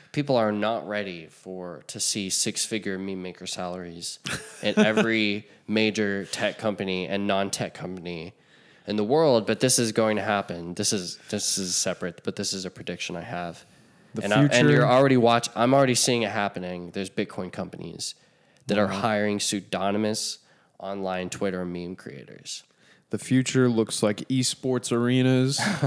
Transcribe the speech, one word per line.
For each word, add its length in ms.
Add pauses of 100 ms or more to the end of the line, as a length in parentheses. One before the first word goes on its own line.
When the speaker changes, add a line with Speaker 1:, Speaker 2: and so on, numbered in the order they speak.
(100)
Speaker 1:
people 260
are 140
not 380
ready 380
for, 600
to 140
see 300
six-figure 680
meme 240
maker 240
salaries 720 (220)
Speaker 2:
<laughs> 240
Speaker 1:
at 120
every 720 (220)
major 560
tech 340
company 480
and 220
non-tech 460
company 580 (560)
in 80
the 80
world, 420
but 140
this 180
is 140
going 240
to 60
happen. 520
This 180
is, 260 (120)
this 280
is 180
separate, 480
but 100
this 180
is 120
a 60
prediction 440
I 60
have. 440 (500)
Speaker 2:
The 100
Speaker 1:
And 100
I, 80
and 100
Speaker 2:
future 200
Speaker 1:
you're 140
already 300
watch-, 380
I'm 180
already 220
seeing 280
it 80
happening. 600
There's 180
Bitcoin 440
companies 640 (520)
that 120
are 80
Speaker 2:
Wow. 140
Speaker 1:
hiring 400
pseudonymous 1000 (400)
online 520
Twitter 340
meme 320
creators. 680 (460)
Speaker 2:
The 80
future 500
looks 340
like 160 (100)
esports 640
arenas, 680 (260)